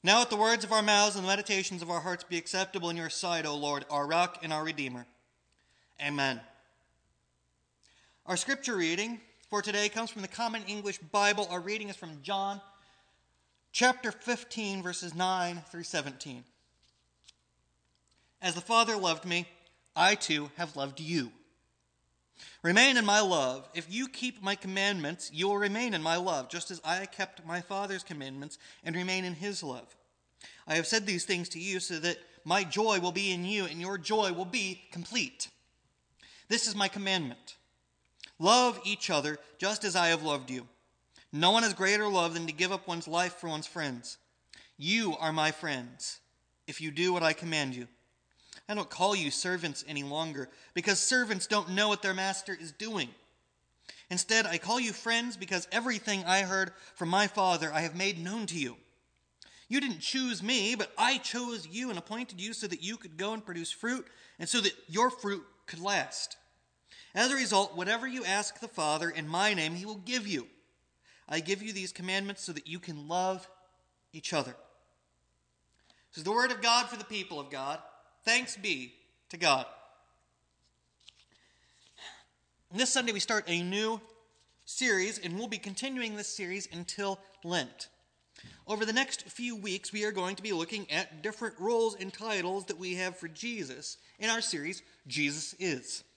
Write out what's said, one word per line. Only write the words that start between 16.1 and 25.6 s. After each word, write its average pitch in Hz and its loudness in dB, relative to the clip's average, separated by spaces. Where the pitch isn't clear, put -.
"As 180 0
the 175 -4
Father 226 4
loved 170 2
me, 175 0
I 185 8
too 147 0
have 170 -6
loved 139 -4
you. 156 0
Remain 247 8
in 226 4
my 202 8
love. 135 2
If 165 -8
you 240 -2
keep 247 -6
my 196 0
commandments, 190 -2
you 165 0
will 202 2
remain 208 0